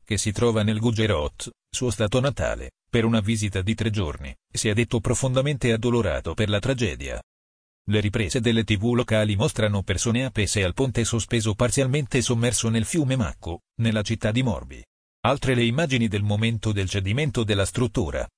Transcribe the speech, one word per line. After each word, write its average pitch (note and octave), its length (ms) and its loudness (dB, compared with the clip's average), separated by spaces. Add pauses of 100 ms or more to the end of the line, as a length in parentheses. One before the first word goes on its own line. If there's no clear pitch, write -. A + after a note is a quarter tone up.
che G#2+ 140 -4
si G#2 160 -2
trova A2+ 300 2
nel G#2+ 180 0
Gujarat, G#2 720 -2 (180)
suo B2 220 -2
stato G#2+ 280 0
natale, C2+ 520 -2 (200)
per A#2 140 2
una A2+ 160 4
visita G#2 420 -2
di A2 140 0
tre A2+ 140 -2
giorni, C#2+ 440 -4 (180)
si - 160 -2
è G#2 60 2
detto A#2 240 2
profondamente B2+ 760 0
addolorato A2 600 0
per G#2+ 140 0
la G#2 100 0
tragedia. F#2 640 -2 (680)
Le G#2 120 2
riprese G#2 400 0
delle A2+ 240 2
T G#2+ 120 2
V A#2 180 0
locali G#2+ 420 2
mostrano G#2 480 0
persone A2+ 400 0
appese G#2 400 0
al F2+ 100 0
ponte A#2+ 300 0
sospeso A2 500 0
parzialmente B2+ 680 2
sommerso A#2 480 0
nel A2+ 160 2
fiume C3 300 0
Makhu, F2 420 -4 (240)
nella A2 220 2
città G#2+ 300 -2
di B2 100 2
Morbi. C2 420 -4 (380)
Altre B2+ 320 2
le A#2+ 100 4
immagini A#2+ 440 2
del G#2 160 0
momento G#2+ 480 0
del G2 160 0
cedimento A2+ 560 0
della G2+ 200 2
struttura, E2 640 -2 (120)